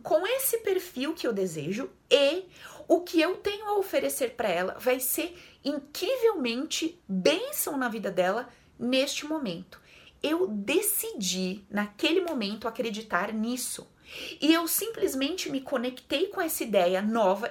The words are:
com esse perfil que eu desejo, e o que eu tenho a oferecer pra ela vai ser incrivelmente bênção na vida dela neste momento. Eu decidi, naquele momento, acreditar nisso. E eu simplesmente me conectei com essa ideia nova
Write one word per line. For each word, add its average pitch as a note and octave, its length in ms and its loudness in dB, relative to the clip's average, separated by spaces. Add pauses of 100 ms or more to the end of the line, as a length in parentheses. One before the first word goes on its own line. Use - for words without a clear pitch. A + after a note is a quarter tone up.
com F4 240 2
esse B4+ 300 0
perfil F4+ 560 -2
que - 120 -6
eu B3 60 2
desejo, F#3+ 580 -2 (220)
e C#4+ 320 6 (420)
o E4+ 140 6
que F4 220 2
eu F#4 160 2
tenho G#4 280 -6
a G#4 120 0
oferecer C#4 540 0
pra A3 180 -2
ela F3+ 280 0
vai B3+ 220 2
ser D#4+ 400 -4 (240)
incrivelmente D#4+ 1400 -2
bênção D4+ 680 0
na B3+ 100 0
vida G#3 240 -4
dela F#3 380 0 (280)
neste C4 480 0
momento. A#3+ 540 -6 (420)
Eu E4+ 260 2
decidi, G#3 1200 0
naquele D4 500 0
momento, A#3+ 480 -4
acreditar A3 640 -4
nisso. A#3 560 -4 (540)
E D4 120 6
eu E4 140 2
simplesmente E4 800 -2
me C4+ 120 -2
conectei C4 640 -2
com G4+ 140 -4
essa D#4+ 220 -2
ideia F#3 380 4
nova G#3 500 2